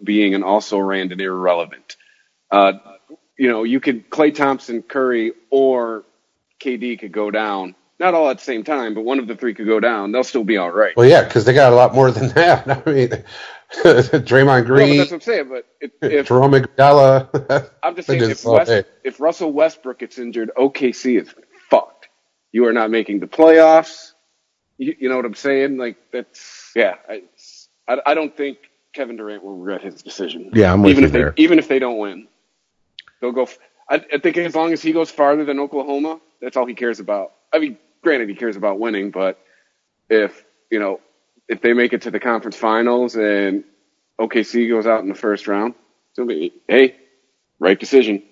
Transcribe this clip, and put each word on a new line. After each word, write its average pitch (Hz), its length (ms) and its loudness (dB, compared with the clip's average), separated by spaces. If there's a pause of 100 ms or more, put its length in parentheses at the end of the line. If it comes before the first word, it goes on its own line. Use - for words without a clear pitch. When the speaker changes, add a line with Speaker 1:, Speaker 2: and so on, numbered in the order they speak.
Speaker 1:
being 101 320 0
an 98 80 -2
also 104 360 0
ran 95 340 -4
and 90 80 -10
irrelevant. 92 760 -4 (540)
Uh, 98 240 4 (640)
you 131 120 0
know, 113 160 -2
you 127 160 -2
could, 120 280 -4
Klay 151 260 0
Thompson, 131 480 -4
Curry, 120 500 -4 (180)
or 123 540 0 (540)
K 127 180 -6
D 117 200 -8
could 101 160 -16
go 104 180 -4
down. 101 440 -6 (240)
Not 180 160 0
all 156 160 0
at 110 80 -6
the - 60 -20
same 117 180 -6
time, 123 320 -6
but 110 100 -8
one 131 140 -2
of 123 80 -6
the 113 80 -12
three 113 200 -6
could 107 120 -12
go 110 140 0
down. 107 320 -2
They'll 127 120 0
still 117 200 -4
be 101 140 -2
all 87 120 -4
right. 98 260 0
Speaker 2:
Well, 120 120 8
yeah, 151 200 8
'cause 113 160 0
they 123 100 4
got 131 180 6
a 120 40 6
lot 123 180 6
more 127 160 4
than 123 240 -2
that. 165 340 2
<laughs> 139 180 -4
I 160 40 0
mean, 131 180 2
<laughs> - 640 -14 (100)
Draymond 131 640 4
Speaker 1:
Well, 127 180 4
Speaker 2:
Green, 139 260 4
Speaker 1:
but 143 80 4
that's 139 120 0
what 175 60 -10
I'm - 60 -16
saying. 180 260 -4
But 127 180 -12 (140)
if, 147 100 -12 (100)
if 143 280 -2
Speaker 2:
Jerome 131 240 4
Iguodala. 135 1200 4
<laughs> - 60 -12
Speaker 1:
I'm 339 140 -6
just - 100 -12
Speaker 2:
They 139 60 -2
Speaker 1:
saying, 131 80 0
Speaker 2:
do 117 60 2
Speaker 1:
if 107 120 -2
Speaker 2:
this - 80 -16
all 117 80 2
Speaker 1:
West-, 107 140 4
Speaker 2:
day. 107 160 2 (180)
Speaker 1:
if 127 180 -10
Russell 160 320 -2
Westbrook 147 460 -2
gets 117 200 -14
injured, 117 380 -8
O 135 140 2
K 131 220 -2
C 127 240 -2
is 87 120 -2 (400)
fucked. - 400 0 (440)
You 120 140 2
are 113 60 2
not 110 180 -2
making 107 300 -4
the 90 60 -8
playoffs. 160 840 4 (680)
You, 139 200 -6
you 131 100 -4
know 131 80 -2
what 123 100 -4
I'm 107 80 -10
saying? 139 440 -2
Like, 120 180 -10 (160)
that's, - 640 -16
yeah. 101 180 0 (140)
I, 101 140 -14 (640)
I, 127 180 -2
I 147 80 2
don't 156 200 -4
think 143 240 -10 (360)
Kevin 120 220 -12
Durant 104 260 -14
will 98 140 -16
regret 90 260 -10
his 95 200 -18
decision. - 520 -12
Speaker 3:
Yeah, 98 180 4
I'm 101 100 4
with 98 100 6
Speaker 1:
Even 135 100 4
Speaker 3:
you - 40 8
Speaker 1:
if 73 60 -2
they, 71 60 2
Speaker 3:
there. 73 180 -2
Speaker 1:
even 160 220 4
if - 80 0
they 135 140 0
don't 123 180 -4
win, 101 300 -10 (920)
they'll 123 120 -6
go. 127 120 -4
F-, - 140 -10 (320)
I, 156 140 -2 (100)
I 143 40 -4
think 165 180 -2
as 170 180 -4
long 165 200 -2
as 147 80 -8
he 160 100 -2
goes 160 180 -4
farther 147 340 0
than 143 140 -6
Oklahoma, 143 640 -8 (200)
that's 127 160 -14
all 123 100 -2
he 123 80 -12
cares 113 260 -6
about. 98 320 -8 (200)
I 156 60 0
mean, 143 200 -6 (240)
granted, 131 260 -2
he 98 80 -12
cares 110 200 -8
about 98 220 -4
winning, 104 320 -6
but 92 280 -4 (680)
if, 107 360 0 (260)
you 113 80 -2
know, 98 220 -6 (480)
if 110 120 -8
they 120 140 2
make 120 180 2
it 117 100 -4
to 117 80 -10
the 98 80 -6
conference 117 380 -4
finals 117 580 -2
and 101 480 -2 (560)
O 113 100 -2
K 113 140 -2
C 117 260 -2
goes 113 180 -2
out 110 160 0
in 95 60 -8
the 95 60 -6
first 104 320 -6
round, 107 280 -4 (360)
it's - 80 -12
gonna 123 100 -6
be, 87 240 -6 (140)
hey, 127 300 4 (640)
right 95 180 2
decision, 110 540 2